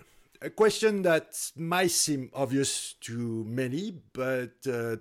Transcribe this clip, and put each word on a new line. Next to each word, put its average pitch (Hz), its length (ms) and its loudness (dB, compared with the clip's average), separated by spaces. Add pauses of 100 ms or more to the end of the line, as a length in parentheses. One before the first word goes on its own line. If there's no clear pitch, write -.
(420)
A - 80 -8
question 208 540 4
that - 520 2
might 170 360 2
seem 135 420 0
obvious 135 680 0
to 117 440 -4
many, 131 480 -4 (200)
but, 127 400 -2 (140)
uh, 117 340 -2